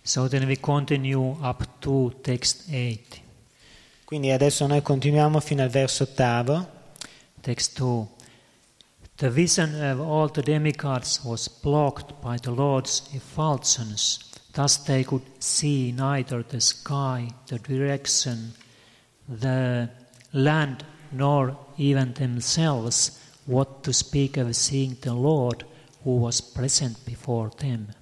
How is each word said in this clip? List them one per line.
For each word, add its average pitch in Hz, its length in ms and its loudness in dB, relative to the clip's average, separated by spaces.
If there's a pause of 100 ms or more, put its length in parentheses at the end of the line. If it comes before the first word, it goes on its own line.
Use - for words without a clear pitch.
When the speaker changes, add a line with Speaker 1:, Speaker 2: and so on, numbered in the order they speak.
Speaker 1:
So 131 260 0
then 135 180 0
we 135 140 0
continue 135 800 0
up 127 220 -4 (140)
to 135 340 0 (100)
text - 500 -2
eight. 123 500 -6 (800)
Speaker 2:
Quindi 139 280 -2
adesso 143 340 4
noi 143 160 4
continuiamo 147 580 4
fino 139 220 0
al 127 80 2
verso 131 320 2
ottavo. 131 680 2 (720)
Speaker 1:
Text - 360 -4
two. 120 380 -2 (1040)
The 135 120 2
vision 156 520 2
of 135 200 0
all 156 260 2
the 147 140 -2
demigods 143 840 0
was 117 240 -4
blocked - 760 0
by 120 160 -6
the 120 140 -6
Lord's 135 640 0
effulgence. 127 1040 -2 (320)
Thus 143 260 2
they 131 280 0
could 131 180 -4 (180)
see 135 520 0
neither 131 500 -2
the 117 160 -8
sky, 131 680 -2 (180)
the 120 120 -6
direction, 131 920 -2 (760)
the 123 600 0 (440)
land, 143 520 2 (280)
nor 135 440 2 (200)
even 135 360 2
themselves, 123 1040 0 (260)
what 135 380 0
to 135 100 -2
speak 139 420 0
of 120 180 0
seeing 135 480 -2
the 123 120 -2
Lord 127 500 2 (400)
who 127 140 2
was 117 240 0
present 123 640 -2
before 117 520 -4
them. 113 440 -6